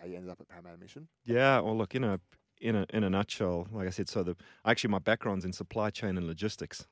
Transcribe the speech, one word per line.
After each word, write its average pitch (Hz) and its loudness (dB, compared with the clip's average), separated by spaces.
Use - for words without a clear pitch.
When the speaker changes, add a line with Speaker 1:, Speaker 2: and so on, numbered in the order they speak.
Speaker 1:
how 87 -14
you 90 -10
ended 90 -12
up 87 -16
at - -20
Parramatta 87 -20
Mission? 143 -18
Speaker 2:
Yeah, 123 6
well, 110 2
look, 110 0
in 127 0
a, 98 2
in 113 2
a, 98 2
in 107 2
a 95 2
nutshell, 95 0
like 101 -4
I 92 -2
said, 92 -4
so 101 -2
the, 87 -2
actually 117 4
my 98 2
background's 101 0
in 90 -4
supply 107 -2
chain 95 -2
and 87 -2
logistics. 85 -6